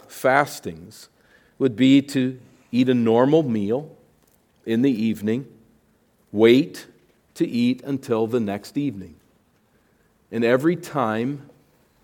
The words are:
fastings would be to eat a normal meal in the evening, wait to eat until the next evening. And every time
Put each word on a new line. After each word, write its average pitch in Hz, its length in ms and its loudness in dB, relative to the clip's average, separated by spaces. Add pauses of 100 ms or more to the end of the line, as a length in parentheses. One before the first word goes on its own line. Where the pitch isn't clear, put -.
fastings 120 1000 -4 (500)
would 131 160 0
be 131 280 6
to 131 360 -4 (320)
eat 123 180 2
a 127 40 2
normal 123 500 4
meal 117 520 -4 (720)
in 113 160 -2
the 139 100 2
evening, 110 560 -4 (840)
wait 120 540 4 (500)
to 160 120 -2
eat 120 360 -2
until 123 440 -4
the 120 120 -2
next 101 380 -8
evening. 98 380 -8 (1160)
And 117 120 -2
every 135 320 2
time 131 760 -4 (540)